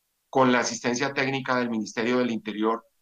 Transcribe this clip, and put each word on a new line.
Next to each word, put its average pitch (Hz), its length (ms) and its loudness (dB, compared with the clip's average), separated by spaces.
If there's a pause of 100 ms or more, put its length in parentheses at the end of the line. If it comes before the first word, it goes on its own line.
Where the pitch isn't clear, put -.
(280)
con 127 240 4
la 123 80 4
asistencia 123 520 -2
técnica 131 440 -2
del 120 140 0
Ministerio 117 480 -2
del 123 120 0
Interior 110 560 -2 (160)